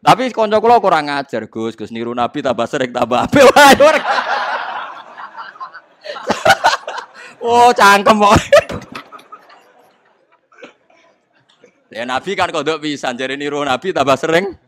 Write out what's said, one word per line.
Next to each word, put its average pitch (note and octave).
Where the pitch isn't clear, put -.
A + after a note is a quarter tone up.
Tapi A3
kanca G#3+
kula A3+
kurang D#3+
ajar, C#3
Gus. A2+
Gus G#2+
niru A#2
Nabi A#2+
tambah A#2
sering C3
tambah B2
apik. C#4
<laughs> -
Wah, C#4+
ora. D4
Oh, A#3+
cangkem G#3+
kok. G#3
Ya A2
Nabi -
kan F3
kodok D#3
pisan, C#3
jare C3
niru C#3+
Nabi C#3
tambah C#3
sering F3